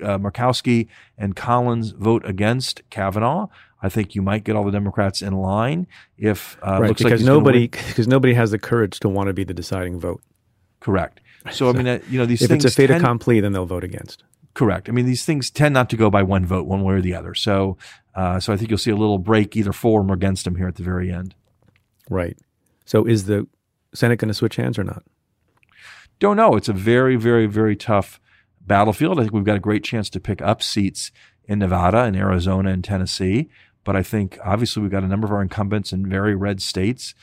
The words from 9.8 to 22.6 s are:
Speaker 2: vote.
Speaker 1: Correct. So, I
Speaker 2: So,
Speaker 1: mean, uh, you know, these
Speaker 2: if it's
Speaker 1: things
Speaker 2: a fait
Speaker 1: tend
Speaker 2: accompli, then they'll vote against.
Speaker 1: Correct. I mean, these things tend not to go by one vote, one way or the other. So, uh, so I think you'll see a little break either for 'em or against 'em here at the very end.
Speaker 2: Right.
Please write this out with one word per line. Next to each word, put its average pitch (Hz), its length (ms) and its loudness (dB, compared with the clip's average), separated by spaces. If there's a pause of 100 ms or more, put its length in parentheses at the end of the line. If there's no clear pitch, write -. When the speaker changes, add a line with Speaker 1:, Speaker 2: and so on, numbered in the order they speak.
Speaker 2:
vote. 87 220 -8 (580)
Speaker 1:
Correct. 95 400 -2 (320)
So, 127 160 0
I 123 40 4
Speaker 2:
So, - 0 -
Speaker 1:
mean, 127 140 0
uh, 123 120 -2 (120)
you 131 80 -2
know, 120 80 2
these 120 160 2
Speaker 2:
if 123 80 4
it's 147 140 4
Speaker 1:
things - 0 -
Speaker 2:
a 127 60 6
fait 135 180 4
Speaker 1:
tend 165 140 4
Speaker 2:
accompli, 120 380 4
then 101 120 0
they'll 92 140 -2
vote 87 180 -6
against. - 400 -14 (300)
Speaker 1:
Correct. 95 340 0
I 113 40 -4
mean, 123 120 0
these 127 200 -2
things 147 260 -2
tend 147 240 2
not 127 160 2
to 123 60 -4
go 110 120 6
by 101 140 4
one 95 240 2
vote, 90 200 -2
one 98 160 -2
way 95 120 2
or 95 80 2
the 90 120 -2
other. 85 200 -10
So, 98 420 0 (380)
uh, 92 260 -2
so 110 120 -4
I 98 40 0
think 113 140 -4
you'll 101 80 0
see - 120 -2
a 101 60 2
little 104 220 2
break 104 360 2
either 98 180 0
for 110 280 2
'em 98 100 0
or 95 40 0
against 92 320 -2
'em 90 100 -4
here 92 100 -4
at 90 100 -8
the 90 60 -12
very 90 300 -4
end. 92 220 -10 (760)
Speaker 2:
Right. 87 300 -4 (480)